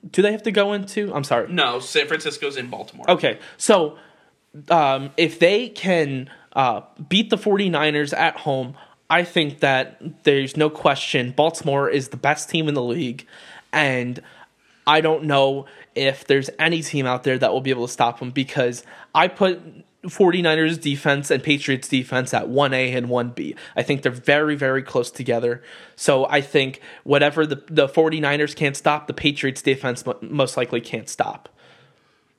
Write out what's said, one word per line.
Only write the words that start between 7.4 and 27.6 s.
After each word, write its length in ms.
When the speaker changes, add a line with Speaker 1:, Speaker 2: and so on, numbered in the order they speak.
Speaker 1:
at 240
home, 380
I 140
think 380
that 640
there's 300
no 140
question 640
Baltimore 580
is 200
the 80
best 340
team 160
in 80
the 80
league, 420
and 500
I 160
don't 220
know 420
if 320
there's 220
any 220
team 240
out 180
there 140
that 160
will 80
be 80
able 180
to 60
stop 260
them 120
because 520
I 120
put 340
forty-niners 680
defense 520
and 100
Patriots 460
defense 460
at 160
one 240
A 200
and 160
one 200
B. 260
I 80
think 180
they're 100
very, 440
very 280
close 260
together. 540
So 320
I 140
think 400
whatever 420
the, 240